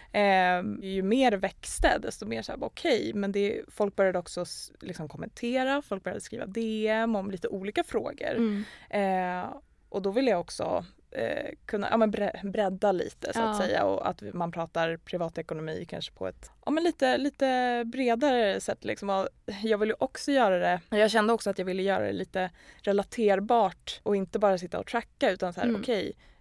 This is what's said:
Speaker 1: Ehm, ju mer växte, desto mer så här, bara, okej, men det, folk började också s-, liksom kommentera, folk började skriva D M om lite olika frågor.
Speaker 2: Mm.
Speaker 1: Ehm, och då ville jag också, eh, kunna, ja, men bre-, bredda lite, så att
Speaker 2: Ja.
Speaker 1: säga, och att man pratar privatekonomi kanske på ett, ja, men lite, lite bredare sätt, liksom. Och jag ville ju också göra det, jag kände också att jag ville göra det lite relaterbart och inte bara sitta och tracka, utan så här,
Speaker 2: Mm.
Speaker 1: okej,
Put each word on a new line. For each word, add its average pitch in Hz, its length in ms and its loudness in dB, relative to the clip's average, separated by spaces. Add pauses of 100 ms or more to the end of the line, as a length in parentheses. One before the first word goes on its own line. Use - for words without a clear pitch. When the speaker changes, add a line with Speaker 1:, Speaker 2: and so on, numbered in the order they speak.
(120)
Speaker 1:
Ehm, 185 720 2
ju 190 200 -2
mer 240 280 4
växte, - 720 0
desto - 240 -8
mer 226 160 -6
så - 100 -8
här, - 80 -10
bara, - 60 -6
okej, - 500 0
men 202 160 0
det, 202 300 0 (100)
folk 202 240 -2
började 185 240 2
också 175 220 -6
s-, - 300 -10 (100)
liksom 160 280 -10
kommentera, 254 720 -2
folk 196 220 -6
började 190 180 -6
skriva - 240 -10
D 220 420 -2
M 220 280 2
om 196 160 -4
lite 185 160 -4
olika 202 360 -4
frågor. - 520 -4
Speaker 2:
Mm. 214 280 0 (260)
Speaker 1:
Ehm, 185 580 0 (420)
och 202 120 -4
då 196 100 0
ville 247 200 4
jag 175 80 4
också, 175 460 -4 (260)
eh, - 380 -4 (160)
kunna, 202 260 -2
ja, 226 60 4
men 220 140 4
bre-, 214 400 -4
bredda 196 400 2
lite, - 420 -4
så 233 80 -2
att 214 180 0
Speaker 2:
Ja. 190 60 0
Speaker 1:
säga, 185 200 2
och 196 240 0
att 180 120 -6 (120)
man 170 180 -4
pratar 165 460 -2
privatekonomi 165 920 -6
kanske - 240 -10
på - 140 -6
ett, - 240 -12 (140)
ja, - 60 -2
men 320 120 2
lite, 269 340 2
lite 254 680 0
bredare 233 760 2
sätt, - 240 -6
liksom. 208 240 -4
Och 196 180 0 (360)
jag 220 140 2
ville 214 140 2
ju 208 80 -4
också - 320 -2
göra 220 280 6
det, 175 200 2 (100)
jag 208 220 6
kände 220 220 4
också 214 160 0
att 196 100 -2
jag 180 60 -2
ville 185 180 -2
göra 196 220 0
det 202 80 -2
lite 185 360 -4 (320)
relaterbart 202 1200 2
och 208 120 2
inte 196 240 -2
bara 202 180 6
sitta 175 220 -6
och 190 80 -8
tracka, - 440 0
utan 185 220 -4
så - 80 -10
här, 247 60 2
Speaker 2:
Mm. 214 140 0
Speaker 1:
okej, 208 320 -2 (280)